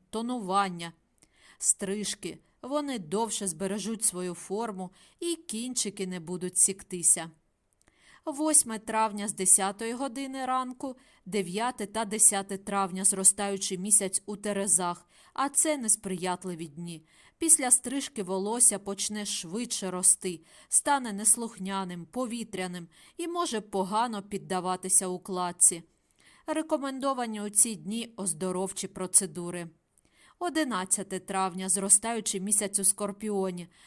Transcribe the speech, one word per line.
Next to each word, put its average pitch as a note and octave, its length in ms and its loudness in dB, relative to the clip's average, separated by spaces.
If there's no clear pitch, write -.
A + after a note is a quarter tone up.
тонування, G3 840 -2
стрижки. G3 840 -2
Вони C#4 380 -4
довше G3+ 480 -2
збережуть G3 560 -4
свою F3+ 300 0
форму F#3+ 580 -6
і E4+ 160 -2
кінчики A3+ 720 -4
не F#3 120 -6
будуть F3+ 380 -6
сіктися. F3 760 2
Восьме D4 540 2
травня G#3+ 480 0
з G3+ 60 -6
десятої G3+ 600 4
години C4+ 520 -6
ранку, B3+ 500 -4
дев'яте G3+ 600 -2
та A3 200 -4
десяте G3 520 4
травня, F#3+ 480 0
зростаючий G3 720 2
місяць F#3+ 480 2
у G#3 100 -8
Терезах, G3 760 0
а C#4 160 0
це D4+ 280 2
несприятливі F3+ 880 -2
дні. D#3+ 380 -12
Після C#4+ 340 6
стрижки B3+ 520 0
волосся G3 560 2
почне G3+ 460 -4
швидше G3+ 640 -6
рости, F3+ 500 2
стане C4 440 2
неслухняним, G3 920 0
повітряним F#3 840 -6
і E4+ 100 -4
може E4+ 340 -2
погано G#3 600 0
піддаватися F#3 840 0
укладці. F3+ 760 0
Рекомендовані C4+ 920 -2
у G#3 80 -4
ці A3 260 4
дні A3 420 -6
оздоровчі F#3 720 -2
процедури. F3 840 0
Одинадцяте A3 800 0
травня, F#3+ 500 -2
зростаючий G#3 720 2
місяць G3+ 380 0
у G3 40 -2
Скорпіоні, G3 840 0